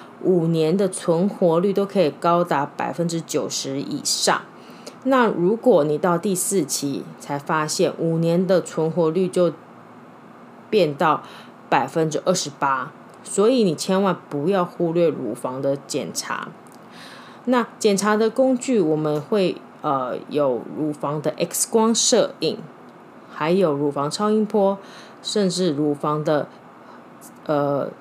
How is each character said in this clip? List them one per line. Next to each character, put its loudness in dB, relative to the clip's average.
五 4
年 2
的 2
存 0
活 2
率 2
都 0
可 2
以 2
高 2
达 0
百 -6
分 -2
之 -4
九 -4
十 -6
以 -8
上。 0
那 4
如 2
果 6
你 0
到 2
第 0
四 0
期 -4
才 -6
发 0
现， 0
五 0
年 2
的 4
存 -2
活 2
率 0
就 2
变 4
到 2
百 2
分 -2
之 -4
二 2
十 -4
八， -2
所 0
以 4
你 2
千 0
万 0
不 -2
要 2
忽 -2
略 4
乳 -4
房 -8
的 0
检 -6
查。 -8
那 2
检 4
查 2
的 2
工 2
具 0
我 2
们 0
会， 0
呃， -2
有 0
乳 -2
房 -6
的 -2
X -4
光 2
摄 2
影， -2
还 -2
有 4
乳 0
房 -2
超 -2
音 2
波， 2
甚 0
至 0
乳 0
房 -2
的， 0
呃， 0